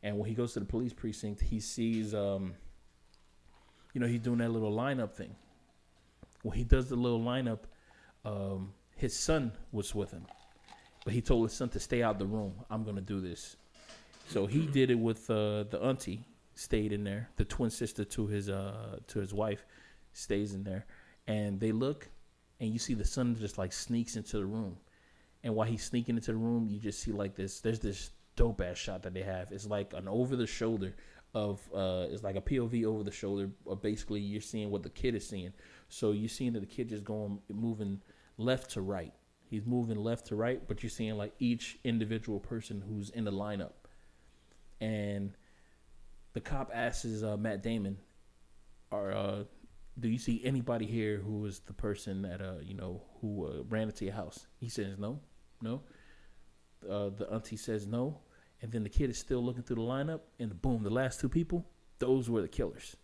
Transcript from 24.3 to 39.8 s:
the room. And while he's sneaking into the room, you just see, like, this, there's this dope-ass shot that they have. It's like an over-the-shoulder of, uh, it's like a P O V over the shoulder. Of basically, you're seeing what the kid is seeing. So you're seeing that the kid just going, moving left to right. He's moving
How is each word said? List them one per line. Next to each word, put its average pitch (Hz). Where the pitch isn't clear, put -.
the 98
room. 101
And 113
while 110
he's 113
sneaking 120
into 113
the 110
room, 113
you 104
just 104
see, 113
like, 101
this, 98
there's 113
this 98
dope-ass 98
shot 95
that 92
they 92
have. 95
It's 101
like 101
an 98
over-the-shoulder 113
of, 104
uh, 92
it's 104
like 98
a 95
P 135
O 120
V 113
over 107
the 101
shoulder. 98
Of 101
basically, 107
you're 101
seeing 104
what 101
the -
kid -
is -
seeing. 92
So 107
you're 107
seeing 123
that 110
the 101
kid 117
just 104
going, 104
moving 107
left 123
to 101
right. 95
He's 107
moving 117